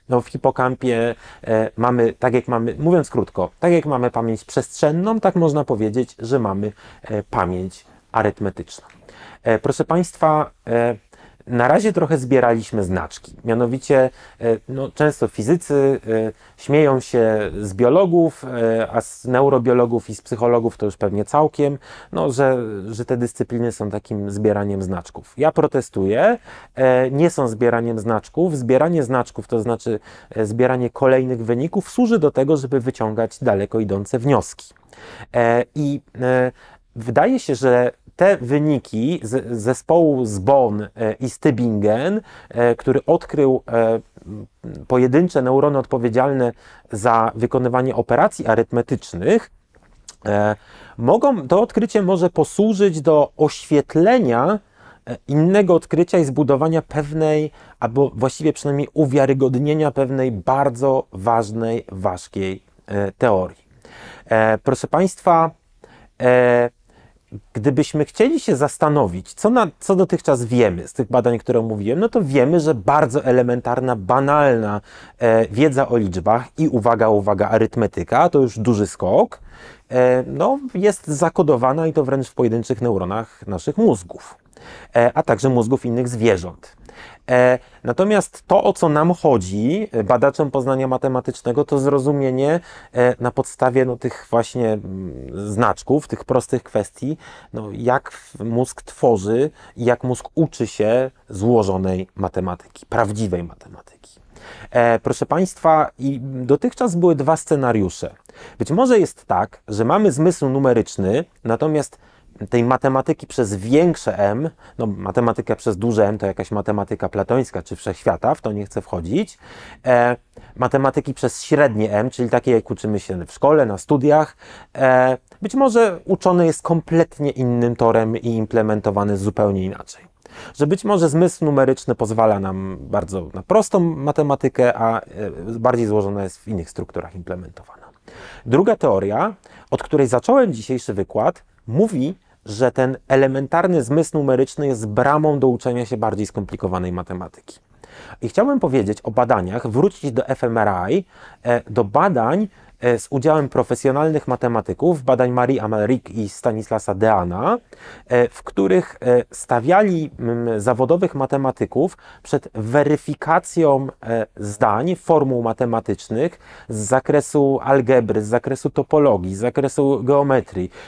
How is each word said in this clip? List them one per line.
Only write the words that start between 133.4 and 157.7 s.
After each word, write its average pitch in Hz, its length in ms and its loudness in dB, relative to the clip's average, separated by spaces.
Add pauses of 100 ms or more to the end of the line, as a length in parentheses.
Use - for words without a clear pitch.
prostą 202 360 2
matematykę, 143 960 0
a, 113 240 -2
e, - 40 -14 (540)
bardziej 120 260 2
złożona 101 380 0
jest 92 140 -10
w - 100 -20
innych 95 220 -6
strukturach - 460 -12
implementowana. 90 720 -16 (600)
Druga 185 300 2
teoria, 113 580 0 (380)
od - 120 -4
której 139 240 2
zacząłem 202 460 2
dzisiejszy 113 400 -6
wykład, 104 500 -4 (240)
mówi, 165 480 -2 (300)
że 120 260 -2
ten 131 260 -2 (100)
elementarny 135 760 2
zmysł 147 340 -2
numeryczny 135 500 0
jest 113 200 -4
bramą 143 520 2
do 131 80 4
uczenia 120 380 -2
się 120 120 -6
bardziej 107 280 -2
skomplikowanej 90 640 -6
matematyki. 90 680 -12 (600)
I 117 80 -6
chciałbym 269 300 0
powiedzieć 117 440 0
o 120 80 -8
badaniach, 113 560 0
wrócić 143 440 -2
do - 160 -4
F 131 160 -4
M 117 140 -2
R 98 340 0
I, 180 140 -2 (380)
e, 120 260 0
do 107 140 0
badań, 143 640 0 (320)
e, 120 200 0
z - 100 -14
udziałem 143 400 0
profesjonalnych 139 800 -2
matematyków, 127 760 -2
badań 127 280 2
Marii 123 280 0
Amalric 107 500 -2
i 107 200 -6
Stanislasa 107 640 -4
Deana, 104 640 0 (500)